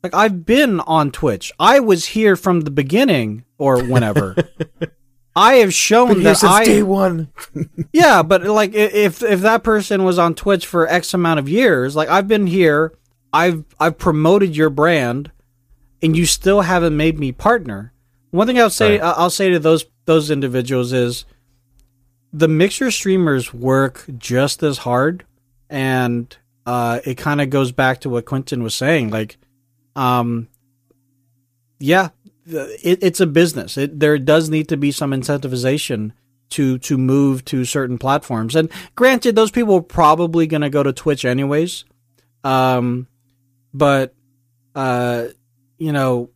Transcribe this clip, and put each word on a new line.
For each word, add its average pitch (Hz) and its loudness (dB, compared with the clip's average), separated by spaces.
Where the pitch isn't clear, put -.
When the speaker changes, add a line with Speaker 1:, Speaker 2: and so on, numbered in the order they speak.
Speaker 1:
Like, 180 -8
I've 190 0
been 240 2
on 156 0
Twitch. 117 -4
I 233 6
was 196 2
here 214 2
from 175 0
the 147 -6
beginning 139 0
or 131 2
whenever. 110 0
Speaker 2:
<laughs> - -20
Speaker 1:
I 220 6
have 208 4
shown 240 4
Speaker 2:
Been 214 6
here 180 0
Speaker 1:
that - 6
Speaker 2:
since 202 4
Speaker 1:
I 214 4
Speaker 2:
day 208 4
one. 185 -2
<laughs> - -8
Speaker 1:
Yeah, 294 6
but, 180 2
like, 214 0
i-, 214 -2
if, 208 0
if 202 0
that 220 2
person 208 0
was 180 0
on 165 2
Twitch 196 -2
for 165 0
X 170 -2
amount 165 0
of 139 -6
years, 151 0
like, 151 -2
I've 196 0
been 208 0
here, 160 2
I've, 160 0
I've 160 0
promoted 170 2
your 156 2
brand, 143 0
and 160 0
you 175 0
still 196 0
haven't 170 0
made 156 0
me 135 -4
partner. 127 -4
One 202 2
thing 247 0
I'll 226 4
say, 214 2
Speaker 2:
Right. - -4
Speaker 1:
I-, 170 0
I'll 170 0
say 190 0
to 175 2
those, 160 2
those 156 2
individuals 127 -2
is 120 -2
the 156 2
Mixer 190 0
streamers 170 0
work 131 -2
just 127 -2
as 143 -2
hard, 135 -2
and, 127 -4
uh, 120 -4
it 131 -6
kinda 147 -4
goes 135 -2
back 131 -2
to 139 -8
what 120 -6
Quentin 131 -6
was 113 -6
saying. 131 -2
Like, 110 -6
um, 120 -2
yeah, 170 0
the, 147 -10
it, 180 2
it's 180 -2
a 180 2
business. 151 0
It, 143 -6
there 151 2
does 156 0
need 156 -2
to 156 -2
be 143 -2
some 139 -4
incentivization 131 -4
to, 131 -2
to 135 -4
move 131 0
to 127 -4
certain 123 -4
platforms. 131 -4
And 160 0
granted, 247 0
those 220 2
people 214 2
are 175 2
probably 165 2
gonna 151 -2
go 143 0
to 135 0
Twitch 143 -4
anyways. 139 -2
Um, 127 0
but, 139 0
uh, 123 -4
you 160 -6
know 127 -2